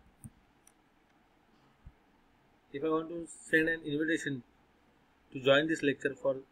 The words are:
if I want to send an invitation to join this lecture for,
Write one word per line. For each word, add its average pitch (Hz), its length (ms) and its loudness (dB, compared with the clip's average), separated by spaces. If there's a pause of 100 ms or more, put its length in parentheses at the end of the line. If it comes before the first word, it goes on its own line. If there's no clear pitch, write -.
(2750)
if 143 100 -6
I 160 60 -2
want 160 220 -2
to 170 160 -8
send 160 420 0
an 160 160 -2
invitation 147 580 -2 (920)
to 139 60 -10
join 139 280 6
this 160 140 -2
lecture 135 320 0
for, 135 220 -2 (160)